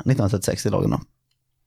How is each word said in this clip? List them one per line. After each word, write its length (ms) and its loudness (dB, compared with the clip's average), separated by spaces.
nittonhundratrettiosex 600 0
i 40 0
lagen 200 0
då. 120 0